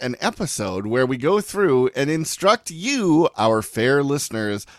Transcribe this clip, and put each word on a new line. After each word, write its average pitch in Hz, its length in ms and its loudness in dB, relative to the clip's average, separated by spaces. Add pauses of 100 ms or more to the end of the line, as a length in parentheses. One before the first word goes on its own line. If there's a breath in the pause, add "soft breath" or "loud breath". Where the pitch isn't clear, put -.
an 123 180 -4
episode 139 640 -4
where 123 220 2
we 131 100 -2
go 160 240 0
through 165 540 2
and 139 160 -2
instruct 170 600 0
you, 175 640 2
our 110 260 2
fair 131 400 0
listeners, 110 640 -4 (120)